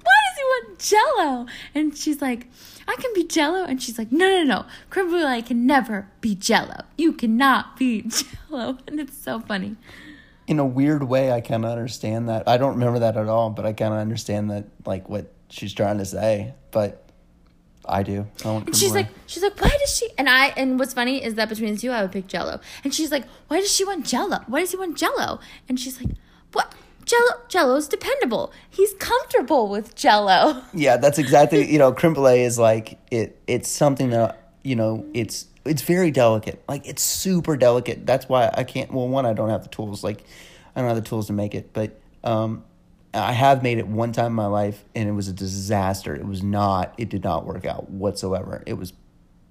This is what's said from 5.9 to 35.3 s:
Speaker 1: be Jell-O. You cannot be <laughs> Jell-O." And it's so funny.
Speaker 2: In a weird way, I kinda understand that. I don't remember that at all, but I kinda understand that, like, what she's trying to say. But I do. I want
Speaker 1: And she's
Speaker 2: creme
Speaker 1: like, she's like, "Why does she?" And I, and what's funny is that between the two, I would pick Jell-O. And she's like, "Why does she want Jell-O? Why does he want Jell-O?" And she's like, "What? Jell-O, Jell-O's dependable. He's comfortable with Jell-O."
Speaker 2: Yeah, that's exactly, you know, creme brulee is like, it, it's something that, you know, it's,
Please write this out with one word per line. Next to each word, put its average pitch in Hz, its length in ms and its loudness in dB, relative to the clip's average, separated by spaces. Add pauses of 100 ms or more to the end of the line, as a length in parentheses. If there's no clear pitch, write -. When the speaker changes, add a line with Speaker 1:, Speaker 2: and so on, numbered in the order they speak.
Speaker 1:
be 214 140 -2
Jell-O. - 480 0 (160)
You 311 160 2
cannot 247 640 2
be 247 240 0
<laughs> - 40 -14
Jell-O." 254 680 -6 (100)
And 311 140 -8
it's - 160 -12
so - 240 -8
funny. 208 360 -6 (720)
Speaker 2:
In 156 120 2
a 139 80 2
weird 143 380 2
way, 131 280 2
I 120 80 2
kinda 113 280 -2
understand 117 600 -4
that. 113 180 -2
I 120 120 4
don't 135 160 2
remember 120 240 2
that 113 180 2
at 107 120 -2
all, 113 200 2
but 104 160 -6
I 110 80 0
kinda 107 240 -2
understand 104 540 -4
that, 101 160 -6 (180)
like, 95 240 -6
what 95 240 -8 (160)
she's 104 240 -12
trying 104 240 0
to 98 80 -4
say. 107 480 -2 (180)
But 104 300 -2 (840)
I 98 160 -2
do. 98 240 -4 (180)
I 113 40 -4
want 110 180 -4
Speaker 1:
And 107 100 -4
she's 392 160 2
Speaker 2:
creme 392 140 0
Speaker 1:
like, - 80 -18 (120)
she's - 160 -8
like, 403 160 -2
"Why - 120 4
does 571 260 0
she?" 453 120 -4 (100)
And 269 100 2
I, 262 200 6
and 262 300 -2
what's 254 140 -2
funny 254 320 -2
is 226 120 -6
that 220 120 -2
between 220 260 -4
the 202 60 -8
two, 247 120 -4
I 226 100 -2
would 190 100 -4
pick 190 140 -8
Jell-O. - 340 -8 (220)
And 277 120 -4
she's 311 160 -2
like, 285 140 -4 (240)
"Why 302 120 0
does 403 120 -2
she 392 140 0
want 370 180 -6
Jell-O? 285 420 -2
Why 262 140 -2
does 359 100 -2
he 370 60 -6
want 370 220 -8
Jell-O?" - 400 -2 (300)
And 254 120 -4
she's 254 180 -10
like, - 120 -6 (420)
"What? - 220 -2 (320)
Jell-O, 480 420 2
Jell-O's 302 400 2
dependable. 427 640 -2 (160)
He's 403 260 2
comfortable 339 760 0
with 208 240 -6
Jell-O." 214 680 4 (120)
Speaker 2:
Yeah, 135 240 4
that's 120 200 4
exactly, 147 540 6
you 151 60 6
know, 135 140 8
creme 165 220 4
brulee 131 280 6
is 120 160 0
like, 113 400 2 (120)
it, 113 360 -4
it's 120 240 -2
something 135 400 2
that, 113 420 0 (100)
you 131 140 -2
know, 110 280 -2 (100)
it's, - 320 -6 (200)